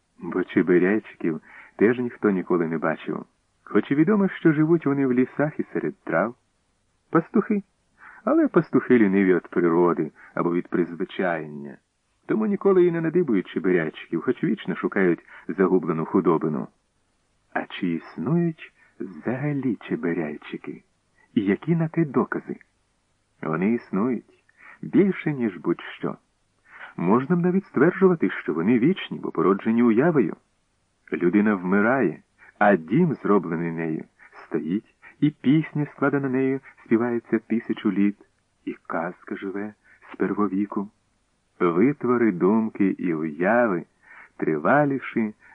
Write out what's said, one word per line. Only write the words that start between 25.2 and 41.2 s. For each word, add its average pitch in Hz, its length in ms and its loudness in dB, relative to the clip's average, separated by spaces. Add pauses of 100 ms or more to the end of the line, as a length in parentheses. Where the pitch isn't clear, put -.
ніж 113 240 -4
будь-що. - 580 -6 (800)
Можна 123 380 2
б 175 40 2
навіть 180 260 0
стверджувати, 180 640 2
що - 240 -6
вони 95 260 2
вічні, 147 400 0
бо - 120 -8
породжені 98 520 2
уявою. 123 520 2 (800)
Людина 98 420 2
вмирає, 101 680 0 (380)
а 104 160 6
дім, 131 380 2
зроблений 85 580 0
нею, 82 320 -6 (420)
стоїть, 82 500 -6 (240)
і 147 100 2
пісня, 147 560 0
складена 139 440 -2
нею, 131 300 0 (260)
співається 117 540 2
тисячу 110 520 -2
літ, 101 260 2 (480)
і - 80 -8 (140)
казка - 480 -8
живе 196 380 -8 (400)
з - 20 -18
первовіку. 98 760 -2 (680)